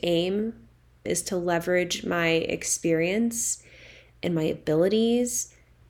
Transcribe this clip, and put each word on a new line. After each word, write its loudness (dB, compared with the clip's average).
aim 0
is -2
to -4
leverage 0
my 0
experience 0
and -2
my 0
abilities, 0